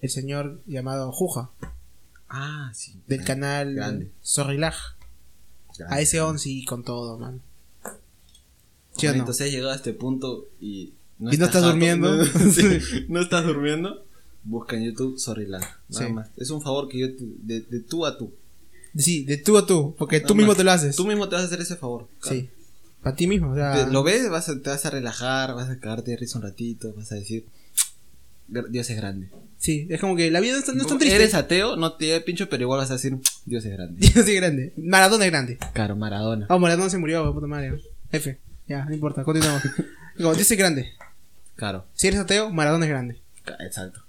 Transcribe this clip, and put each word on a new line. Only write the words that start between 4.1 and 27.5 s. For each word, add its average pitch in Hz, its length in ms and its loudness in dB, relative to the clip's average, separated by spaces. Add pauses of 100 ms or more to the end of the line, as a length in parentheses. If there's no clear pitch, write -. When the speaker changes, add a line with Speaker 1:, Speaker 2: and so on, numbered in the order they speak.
Speaker 1:
Zorrilaj. 143 520 -2 (1000)
Speaker 2:
Grande. 87 180 -4
Speaker 1:
A 143 40 2
ese 156 200 2
once 156 300 -2
y 131 140 -6
con 120 200 -6
todo, 120 340 -8
man. 123 220 -10 (1600)
¿Sí 151 100 0
o 147 60 2
no? 131 80 0
Speaker 2:
Entonces 123 260 -2
has 143 60 -2
llegado 131 200 -4
a 135 40 -6
este 123 180 -6
punto 127 540 -6 (120)
y 98 320 -12 (280)
Speaker 1:
¿Y - 40 -10
no 120 80 0
estás 165 160 4
Speaker 2:
estás 180 160 4
Speaker 1:
durmiendo? 165 600 4
Speaker 2:
<laughs> 165 260 6
Sí, 196 540 4
Speaker 1:
<laughs> - 40 -12
Speaker 2:
no 170 120 0
estás 175 240 2
durmiendo. 156 640 -2 (360)
Busca 113 340 -6
en 113 80 -2
YouTube 127 360 -4
Zorrilaj. 101 420 -6 (280)
Nada 120 160 -4
Speaker 1:
Sí. 117 60 -2
Speaker 2:
más. 110 160 -6 (100)
Es 127 120 -6
un 151 120 -6
favor 139 260 -2
que 127 100 -6
yo 127 160 -2
te, 127 100 -12 (180)
de, 113 180 -6
de 120 200 -8
tú 160 260 -4
a 135 100 -4
tú. 110 160 -10 (640)
Speaker 1:
Sí, 156 280 2
de 143 120 0
tú 202 220 6
a 196 80 4
tú, 165 320 2
porque 156 180 0
Speaker 2:
Nada 151 120 2
Speaker 1:
tú 208 60 6
mismo 208 180 8
Speaker 2:
más. 196 40 6
Speaker 1:
te 185 80 4
lo 185 80 8
haces. 147 240 2
Speaker 2:
Tú 175 100 0
mismo 208 220 0
te 185 80 -4
vas 180 80 0
a - 20 -4
hacer 175 140 -6
ese 175 160 -6
favor. 120 320 -8 (140)
Speaker 1:
Sí. 127 260 -4 (540)
Pa' 135 120 -2
ti 170 120 2
mismo, 180 240 2
o 131 40 0
sea. 143 320 2
Speaker 2:
Te, 131 60 0
lo 135 100 4
ves, 214 280 4
vas 165 180 -2
a, 139 120 -4
te 135 100 -6
vas 139 160 -4
a 156 40 -2
relajar, 131 640 -2
vas 127 160 -6
a 127 80 -8
cagarte 113 340 -6
de 117 40 -4
risa 120 220 -6
un 110 60 -6
ratito, 110 500 -8
vas 104 180 -10
a - 20 -6
decir, 104 320 -8 (1000)